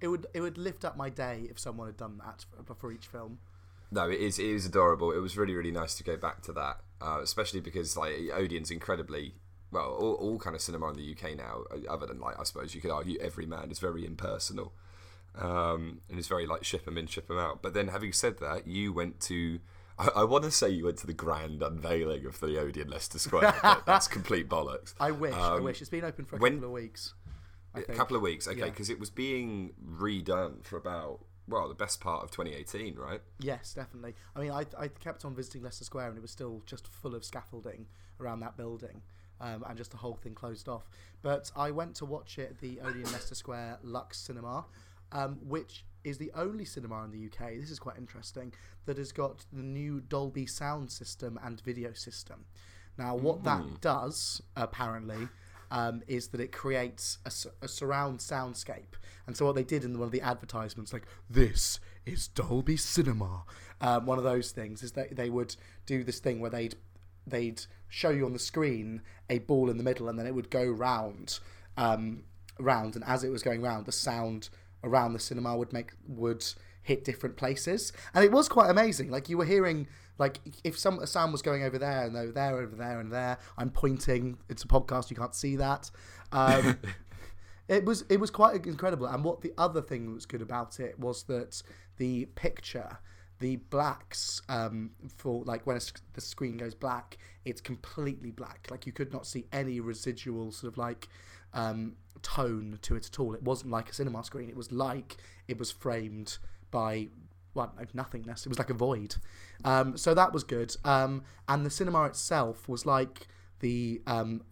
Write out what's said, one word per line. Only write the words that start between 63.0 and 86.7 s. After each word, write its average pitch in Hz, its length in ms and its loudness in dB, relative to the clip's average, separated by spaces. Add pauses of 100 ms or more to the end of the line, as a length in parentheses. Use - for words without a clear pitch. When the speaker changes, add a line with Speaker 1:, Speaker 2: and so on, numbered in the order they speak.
Speaker 1:
um, 120 240 6
one 131 140 4
of 123 60 2
those 123 280 2
things, 107 300 -8
is 123 100 -8
that 135 240 -4
they 123 140 0
would 120 260 0 (300)
do 131 180 2
this 120 160 -4
thing 123 180 2
where 117 120 -2
they'd, 117 260 -2 (500)
they'd 120 380 -2 (240)
show - 220 2
you 139 160 4
on 123 80 -2
the 123 40 -4
screen 113 600 0 (300)
a 123 80 4
ball 131 320 6
in 117 80 2
the 117 40 0
middle, 127 280 2
and 113 80 -2
then 117 80 -2
it 131 80 -2
would 120 160 -2
go 127 160 4
round, 110 720 0 (380)
um, 113 460 4 (360)
round, 113 340 4
and 113 100 -6
as 127 200 2
it 131 60 0
was 123 120 -2
going 117 200 2
round, 110 240 0
the 117 60 -4
sound 113 580 0 (340)
around 120 300 6
the 113 40 -2
cinema 120 380 -2
would 117 160 -2
make, 117 220 -6 (120)
would 117 380 0 (380)
hit 135 220 2
different - 340 -4
places, 139 520 0 (220)
and 185 100 10
it 202 80 12
was 285 200 10
quite 214 180 12
amazing. 180 420 6
Like, 139 200 -2
you 170 80 4
were 170 80 4
hearing, 165 420 4 (300)
like, 139 220 4 (220)
if 160 160 0
some, 185 200 4
a - 80 -4
sound 165 260 4
was 143 80 -2
going 139 220 2
over 131 160 0
there 135 260 2
and 117 100 -2
over 117 180 -2
there, 139 260 2
over 110 180 -4
there 120 240 -4
and 110 100 -6
there, 123 280 -2 (180)
I'm 135 140 0
pointing. 127 640 4 (140)
It's 120 120 -6
a - 60 -4
podcast, 131 400 8
you 117 80 -8
can't 120 180 -2
see 139 220 0
that. 139 340 2 (400)
Um, 131 480 8 (440)